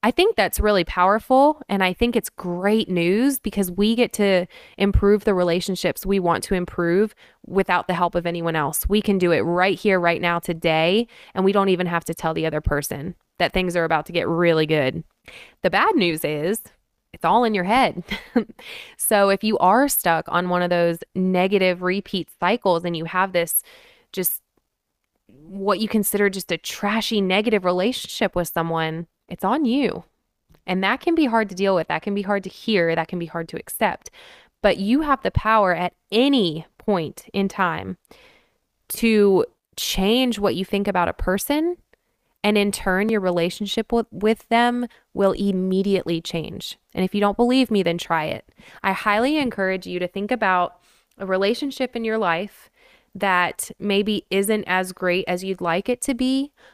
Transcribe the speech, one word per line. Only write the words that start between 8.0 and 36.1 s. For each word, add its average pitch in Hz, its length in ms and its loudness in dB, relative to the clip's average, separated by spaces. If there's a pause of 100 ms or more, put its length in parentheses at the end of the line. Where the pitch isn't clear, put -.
of 175 140 -2
anyone 165 280 -4
else. 156 320 -2
We 208 140 2
can 202 160 0
do 175 140 2
it 151 80 2
right 175 400 0
here, 190 200 2
right 170 220 0
now, 170 160 0
today, 170 720 0 (260)
and 190 100 0
we 190 80 4
don't 196 180 2
even 180 180 2
have 170 180 -4
to 170 80 -6
tell 160 220 -4
the 160 100 -2
other 156 160 -2
person 147 540 -4 (240)
that 175 120 0
things 185 240 -2
are 170 80 2
about 160 220 0
to - 60 -18
get 165 160 -2
really 165 400 2
good. 151 360 0 (600)
The 180 80 2
bad 302 240 2
news 175 280 0
is 151 380 -2 (500)
it's - 140 -10
all 208 180 4
in 220 120 0
your 185 80 0
head. 202 400 0 (320)
<laughs> 226 100 2 (520)
So 202 320 2
if 196 140 0
you 214 140 0
are 226 300 4
stuck 165 420 0
on 180 200 0
one 175 120 2
of 175 80 0
those 170 300 2 (160)
negative 185 680 2
repeat 185 480 -4 (100)
cycles 180 440 0
and 175 140 -4
you 160 80 -6
have 185 280 -2
this 170 280 -2 (500)
just - 300 -4 (840)
what 190 520 -4
you 220 80 -2
consider 202 420 0
just 190 220 -8
a 165 60 -2
trashy, 214 640 -2
negative 196 440 2
relationship 185 720 -2
with 175 120 -2
someone, 165 600 -4 (200)
it's - 160 -12
on 262 220 0
you. 240 380 -2 (640)
And 185 160 -2
that 208 180 -2
can 339 140 0
be 320 100 4
hard 220 240 2
to 196 60 -12
deal 196 200 2
with. 160 120 0
That 160 140 -4
can 202 140 -4
be 202 80 -4
hard 196 200 -2
to 190 60 -10
hear. 170 460 0
That 160 120 -4
can 180 120 -6
be 170 60 -6
hard 165 240 -8
to - 80 -12
accept. - 520 -4 (520)
But 202 160 4
you 220 240 2
have 294 200 0
the - 100 -2
power 208 440 2
at 175 180 -4 (180)